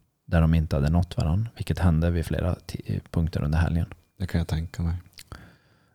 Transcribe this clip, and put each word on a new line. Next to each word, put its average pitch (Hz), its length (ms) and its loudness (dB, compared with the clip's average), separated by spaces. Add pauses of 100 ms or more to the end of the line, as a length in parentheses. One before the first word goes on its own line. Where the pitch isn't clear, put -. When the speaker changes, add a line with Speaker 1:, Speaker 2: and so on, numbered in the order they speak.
(260)
Speaker 1:
där 85 160 4
de 80 120 6
inte 82 220 2
hade 71 140 2
nått - 280 2
varann, 90 380 0
vilket - 240 -4
hände 85 300 4
vid 85 160 0
flera - 300 -2
ti-, - 460 -8 (100)
punkter 78 320 0
under 76 160 2
helgen. 82 260 2 (320)
Speaker 2:
Det 90 100 -4
kan - 120 -2
jag 82 80 -2
tänka 82 360 -6
mig. 85 120 -2 (1000)